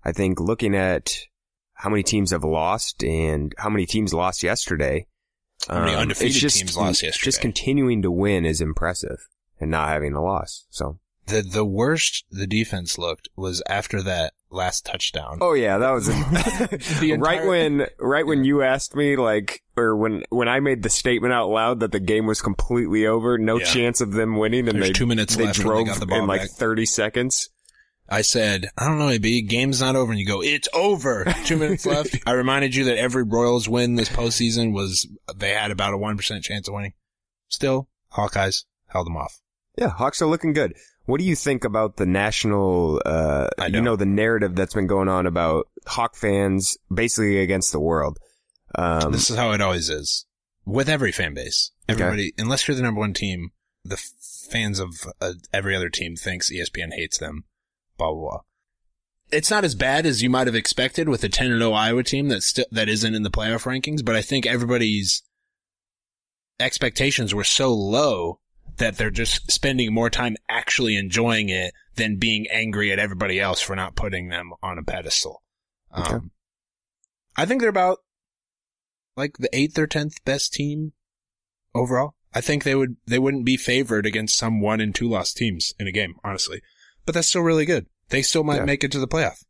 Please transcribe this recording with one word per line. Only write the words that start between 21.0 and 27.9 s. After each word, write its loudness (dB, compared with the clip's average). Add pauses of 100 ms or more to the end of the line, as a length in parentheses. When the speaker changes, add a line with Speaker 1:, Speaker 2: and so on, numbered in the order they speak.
Speaker 1:
out 2
loud 2
that 0
the 0
game 2
was 0
completely 0
over, 2
no 2
Speaker 2:
Yeah. -2
Speaker 1:
chance 2
of -2
them 0
winning, 2
and 0
Speaker 2:
There's 2
Speaker 1:
they, 2
Speaker 2:
two 2
minutes 2
Speaker 1:
they 2
Speaker 2:
left 0
when 0
they 2
Speaker 1:
drove 2
Speaker 2:
got -2
the -4
ball 2
Speaker 1:
in, 0
like, 2
Speaker 2:
back. -6
Speaker 1:
thirty 0
seconds. 0 (580)